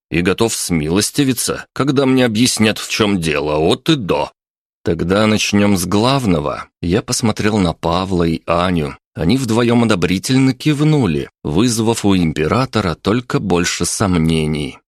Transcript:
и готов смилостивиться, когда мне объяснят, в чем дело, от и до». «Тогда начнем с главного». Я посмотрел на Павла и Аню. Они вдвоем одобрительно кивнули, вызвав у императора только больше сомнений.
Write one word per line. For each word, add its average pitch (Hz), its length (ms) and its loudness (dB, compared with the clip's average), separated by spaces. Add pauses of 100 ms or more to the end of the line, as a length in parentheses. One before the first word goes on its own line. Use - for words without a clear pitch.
(100)
и 82 120 0
готов 98 320 0
смилостивиться, 92 1160 -2
когда 139 340 0
мне 131 180 4
объяснят, 110 540 2
в - 100 -10
чем 101 320 0
дело, 76 380 0
от 87 320 0
и 160 60 2
до». 80 360 -4 (520)
«Тогда 92 420 0
начнем 104 500 2
с 87 80 -4
главного». 92 840 0 (120)
Я 90 220 0
посмотрел 107 560 -2
на 87 160 2
Павла 87 500 0
и 82 220 -2
Аню. 85 500 0 (180)
Они 85 220 0
вдвоем 120 480 2
одобрительно 110 680 0
кивнули, 139 760 0 (140)
вызвав 110 600 0
у 98 120 4
императора 90 800 0
только 123 460 -2
больше 87 440 0
сомнений. 80 1040 0